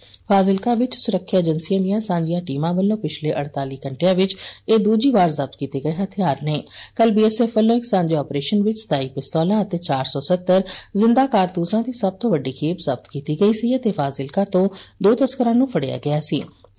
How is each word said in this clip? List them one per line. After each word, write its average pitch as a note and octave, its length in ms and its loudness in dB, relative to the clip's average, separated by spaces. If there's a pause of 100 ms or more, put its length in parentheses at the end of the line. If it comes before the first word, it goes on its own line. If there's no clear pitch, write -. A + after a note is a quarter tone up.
(280)
ਫਾਜ਼ਿਲਕਾ G3 460 4
ਵਿੱਚ B3 220 0
ਸੁਰੱਖਿਆ F#3+ 440 -2
ਏਜੰਸੀਆਂ E3 400 0
ਦੀਆਂ F#3+ 200 0
ਸਾਂਝੀਆਂ F3 420 -2
ਟੀਮਾਂ D3+ 320 -2
ਵੱਲੋਂ G3+ 220 2
ਪਿਛਲੇ D3+ 360 -4
ਅੜਤਾਲੀ C#3 440 -6 (100)
ਘੰਟਿਆਂ E3 280 0
ਵਿੱਚ F#3+ 200 0 (340)
ਇਹ A3 100 4
ਦੂਜੀ A3 320 2
ਵਾਰ F#3 200 4
ਜ਼ਬਤ C#3+ 280 -4
ਕੀਤੇ C3+ 220 -6
ਗਏ D#3 120 -2
ਹਥਿਆਰ F3+ 500 -2
ਨੇ। D3+ 200 -2 (340)
ਕੱਲ੍ਹ A3+ 160 4
ਬੀ G#3+ 120 4
ਐਸ G#3+ 160 2
ਐਫ A3+ 160 0
ਵੱਲੋਂ A3 200 4
ਇੱਕ A#3+ 80 -2
ਸਾਂਝੇ E3+ 320 2
ਆਪਰੇਸ਼ਨ C#3+ 460 0
ਵਿੱਚ G#3+ 160 0
ਸਤਾਈ C3+ 300 -2
ਪਿਸਤੌਲਾਂ F3+ 540 0
ਅਤੇ F3 160 -4
ਚਾਰ D3+ 260 -2
ਸੌ - 160 0
ਸੱਤਰ F3+ 420 2 (340)
ਜ਼ਿੰਦਾ A#3 300 4
ਕਾਰਤੂਸਾਂ F#3+ 560 0
ਦੀ B3 100 -6
ਸਭ F#3+ 200 -2
ਤੋਂ A3+ 180 -4
ਵੱਡੀ C3+ 220 0
ਖੇਪ D#3 240 -4
ਜ਼ਬਤ - 360 -6
ਕੀਤੀ D3 280 -6
ਗਈ G#3 120 4
ਸੀ A#3 240 0
ਅਤੇ A#3 160 -2
ਫਾਜ਼ਿਲਕਾ C#3 520 -4
ਤੋਂ F#3 240 2 (340)
ਦੋ G#3 120 6
ਤਸਕਰਾਂ A#3+ 400 0
ਨੂੰ B3 140 4
ਫੜਿਆ C3+ 300 -4
ਗਿਆ D3 220 -2
ਸੀ। D3+ 220 -2 (360)